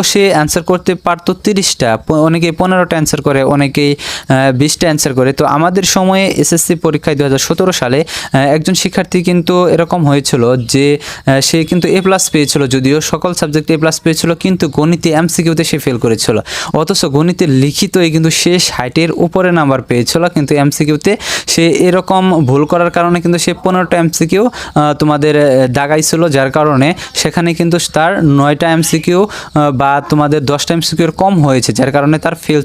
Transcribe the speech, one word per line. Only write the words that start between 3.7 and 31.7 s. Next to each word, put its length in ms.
আহ, 560
বিশটা 280
অ্যান্সার 240
করে। 260
তো 40
আমাদের 280
সময়ে 300
এসএসসি 340
পরীক্ষায় 320
দুহাজার 300
সতেরো 340
সালে, 220
আহ, 340
একজন 180
শিক্ষার্থী 500
কিন্তু 320
এরকম 340
হয়েছিল 340
যে, 120
আহ, 500
সে 100
কিন্তু 180
এ 180
প্লাস 180
পেয়েছিল, 340
যদিও 300
সকল 220
সাবজেক্টে 400
এ 40
প্লাস 260
পেয়েছিল, 320
কিন্তু 300
গণিতে 320
এমসিকিউতে 480
সে 160
ফেল 120
করেছিল। 400
অথচ 320
গণিতে 420
লিখিতই 640
কিন্তু 180
সে 180
ষাটের 500
উপরে 260
নাম্বার 280
পেয়েছিল, 340
কিন্তু 160
এমসিকিউতে 480
সে 100
এরকম 360
ভুল 220
করার 260
কারণে 260
কিন্তু 220
সে 60
পনেরোটা 400
এমসিকিউ, 420
আহ, 560
তোমাদের, 360
আহ, 300
দাগাইছিল, 440
যার 220
কারণে 300
সেখানে 280
কিন্তু 180
তার 180
নয়টা 360
এমসিকিউ, 480
আহ, 560
বা 120
তোমাদের 420
দশটা 220
এমসিকিউ 340
এর 40
কম 220
হয়েছে, 220
যার 240